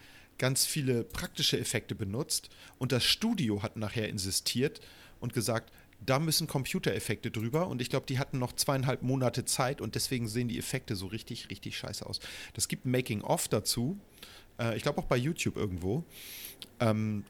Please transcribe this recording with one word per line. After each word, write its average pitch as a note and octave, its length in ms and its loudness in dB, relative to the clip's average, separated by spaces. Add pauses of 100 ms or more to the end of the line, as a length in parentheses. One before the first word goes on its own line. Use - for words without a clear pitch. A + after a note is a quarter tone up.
(380)
ganz C3 280 4
viele B2+ 380 2
praktische - 560 0
Effekte A#2+ 360 -2
benutzt A2 540 -4 (280)
und B2+ 140 -2
das B2 120 4
Studio C3+ 600 2
hat A2+ 140 -4
nachher G#2+ 320 -2
insistiert A2 680 0 (400)
und A#2+ 140 -6
gesagt, A2+ 380 0 (340)
da C3 140 6
müssen D#3 260 2
Computereffekte B2 840 0
drüber A#2 360 0
und B2+ 140 -2
ich A#2+ 80 -4
glaub, E3 160 0
die C3 140 0
hatten C#3 180 -2
noch B2 160 -2
zweieinhalb C3+ 480 2
Monate B2+ 440 2
Zeit C3+ 360 0
und G#2+ 140 -4
deswegen A#2+ 320 0
sehen A#2+ 220 0
die A#2 100 -2
Effekte - 360 -2
so F#2+ 120 -4
richtig, A2 420 -8
richtig - 280 -8
scheiße - 280 -8
aus. - 140 -6 (340)
Das - 140 0
gibt - 180 -4
ein B2+ 60 2
Making-of B2+ 560 2
dazu, B2 500 2 (640)
äh, A#2 180 0
ich A#2+ 60 -4
glaub D3+ 160 0
auch D#3+ 60 -2
bei C3 120 4
YouTube B2+ 380 0
irgendwo, F#2+ 480 0 (760)
ähm, G#2+ 500 2